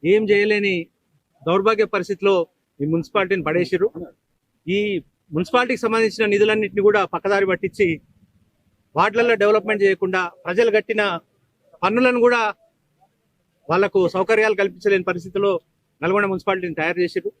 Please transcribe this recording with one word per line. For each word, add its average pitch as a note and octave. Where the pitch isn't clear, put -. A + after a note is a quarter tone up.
ఏం G#3+
చేయలేని G3+
దౌర్భాగ్య G3+
పరిస్థితిలో G3
ఈ -
మున్సిపాలిటీని F3+
పడేసిర్రు. F3
ఈ -
మున్సిపాలిటీకి B3
సంబంధించిన A3
నిధులన్నింటినీ G#3
కూడా G#3
పక్కదారి G3
పట్టించి F#3+
వార్డులలో A3
డెవలప్‌మెంట్ G#3
చేయకుండా F#3
ప్రజలు G#3+
కట్టిన G#3+
పన్నులను B3
కూడా A#3+
వాళ్లకు F#3+
సౌకర్యాలు G#3+
కల్పించలేని G3
పరిస్థితిలో F#3
నల్గొండ G3
మున్సిపాలిటీని F3+
తయారు E3+
చేసిర్రు. F#3